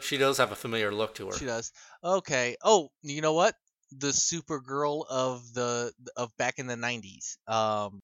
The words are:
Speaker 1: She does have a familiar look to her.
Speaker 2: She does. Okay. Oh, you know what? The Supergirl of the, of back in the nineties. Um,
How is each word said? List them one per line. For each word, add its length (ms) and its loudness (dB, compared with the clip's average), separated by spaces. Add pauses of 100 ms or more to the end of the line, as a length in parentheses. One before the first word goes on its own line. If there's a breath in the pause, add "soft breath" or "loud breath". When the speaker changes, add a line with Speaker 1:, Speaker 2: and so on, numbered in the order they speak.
Speaker 1:
She 160 -2
does 180 4
have 160 4
a 40 -6
familiar 360 -2
look 220 -2
to 140 -10
her. 40 -6
Speaker 2:
She 140 -6
does. 260 -6 (320 soft breath)
Okay. 580 0
Oh, 280 6 (120)
you 200 -6
know 100 4
what? 220 4 (420)
The 120 -2
Supergirl 1000 -2
of 460 -2
the, 380 -2 (220)
of 220 -6
back 220 -2
in 80 -6
the 100 -4
nineties. 640 -6 (100)
Um, 560 0